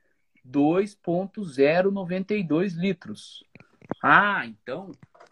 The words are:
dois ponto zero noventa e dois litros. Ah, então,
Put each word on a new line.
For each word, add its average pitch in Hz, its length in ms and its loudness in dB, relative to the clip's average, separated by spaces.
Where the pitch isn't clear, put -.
dois 151 500 0
ponto 185 500 -6
zero 156 460 2
noventa 190 440 -4
e 208 80 -2
dois 170 320 0
litros. 165 720 -8
Ah, 170 440 4
então, 139 460 -12